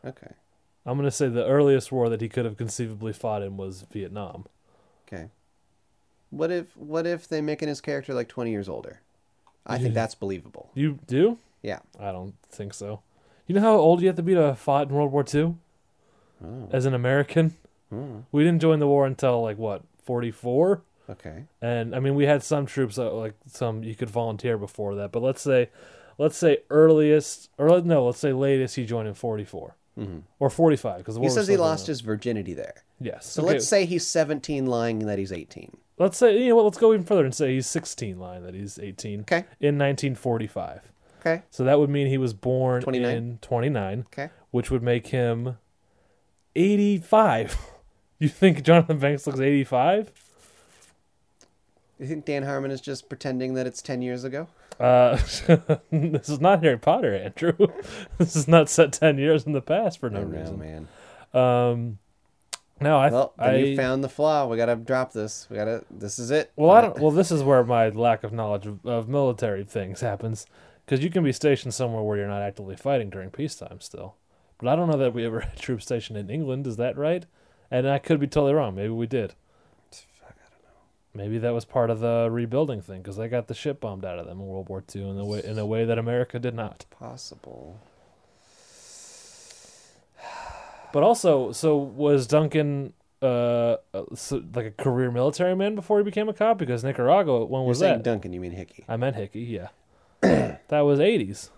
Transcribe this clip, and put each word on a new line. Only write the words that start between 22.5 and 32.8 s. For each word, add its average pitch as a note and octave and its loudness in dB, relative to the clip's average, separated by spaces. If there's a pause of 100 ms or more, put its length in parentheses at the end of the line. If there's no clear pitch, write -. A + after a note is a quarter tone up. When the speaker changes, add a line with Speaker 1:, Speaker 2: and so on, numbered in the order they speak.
Speaker 2:
troops, B2+ -4
uh, A#2 -4
like, A2 -6 (120)
some A2+ -6
you A2 -10
could A#2 -8
volunteer A2+ -4
before G2+ -6
that, G2+ -8
but A#2 -2
let's C3 -2
say, B2+ 2 (480)
let's C#3+ 0
say D#3 4 (120)
earliest, D3+ 6
or D3 4
let, F3 6
no, D3+ 4
let's A#2+ -2
say C#3+ 0
latest C3+ 0
he B2 -4
joined A2 -4
in G#2 -8
forty-four. G#2 -8 (220)
Speaker 1:
Mm-hmm. F#2+ -10 (200)
Speaker 2:
Or C#3 2
forty-five, C3+ 2
'cause A2 -8
the A#2 -8
Speaker 1:
He A#2+ -2
Speaker 2:
war - 2
was B2+ 2
Speaker 1:
says G3+ 0
he G3+ 4
Speaker 2:
still F3+ 4
going D#3+ 4
Speaker 1:
lost D#3 -6
Speaker 2:
on. - -8
Speaker 1:
his C3+ -6
virginity G#2+ -4
there. - -12 (160)